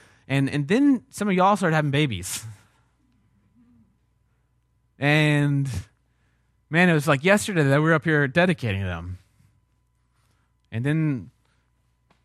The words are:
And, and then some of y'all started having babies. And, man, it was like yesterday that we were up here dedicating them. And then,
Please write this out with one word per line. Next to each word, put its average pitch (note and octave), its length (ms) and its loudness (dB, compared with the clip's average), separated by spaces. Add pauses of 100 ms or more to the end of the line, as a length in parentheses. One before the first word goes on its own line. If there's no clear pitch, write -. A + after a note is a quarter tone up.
(320)
And, C#3 160 0
and C#3+ 200 -4
then B3+ 420 2
some - 180 -6
of G3 60 0
y'all F#3+ 240 4
started E3 180 0
having D3+ 140 -2
babies. C3 560 -4 (2500)
And, D3 680 2 (1040)
man, F3 180 2
it E3+ 60 4
was D3+ 140 0
like C#3 160 2
yesterday F#3+ 400 2
that C#3 160 2
we D3+ 60 0
were E3 100 2
up D#3 80 -2
here D3+ 240 0
dedicating C3+ 560 -2
them. F2+ 340 -8 (1500)
And A2+ 140 -6
then, D3 460 -2 (920)